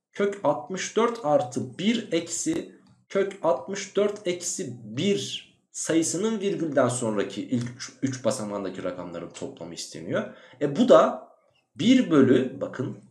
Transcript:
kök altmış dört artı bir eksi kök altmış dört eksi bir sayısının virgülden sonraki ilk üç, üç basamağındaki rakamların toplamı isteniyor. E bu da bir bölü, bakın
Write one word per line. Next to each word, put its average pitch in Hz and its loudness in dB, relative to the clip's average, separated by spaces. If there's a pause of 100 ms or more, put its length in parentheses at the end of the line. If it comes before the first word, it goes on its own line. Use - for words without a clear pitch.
(120)
kök 202 -2
altmış 147 -2
dört 233 2
artı 139 0
bir 220 0
eksi - -4 (340)
kök 196 -2
altmış 175 -2
dört 202 0
eksi 175 -6
bir 143 -4 (180)
sayısının 165 0
virgülden 151 0
sonraki 104 -2
ilk 120 -4
üç, - -14 (100)
üç - -4
basamağındaki 101 -4
rakamların 87 -8
toplamı 85 -12
isteniyor. 87 -8 (280)
E 143 -2
bu 185 4
da 180 6 (420)
bir 202 6
bölü, 135 6
bakın - -6 (140)